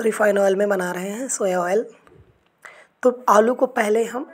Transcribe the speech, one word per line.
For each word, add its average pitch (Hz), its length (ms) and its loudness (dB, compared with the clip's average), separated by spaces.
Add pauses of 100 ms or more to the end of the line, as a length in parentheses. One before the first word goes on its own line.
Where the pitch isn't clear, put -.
रिफाइन 214 380 0
ऑयल 196 180 2
में 202 120 2
बना 185 240 -2
रहे 185 180 -6
हैं, 240 180 -8
सोया 185 320 -2
ऑयल। 190 240 0 (1160)
तो 247 80 4 (180)
आलू 220 260 4
को 247 140 0
पहले 226 360 -2
हम 254 300 -10